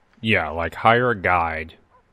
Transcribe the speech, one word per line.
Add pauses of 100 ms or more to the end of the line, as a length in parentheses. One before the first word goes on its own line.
(200)
Yeah,
like,
hire
a
guide (380)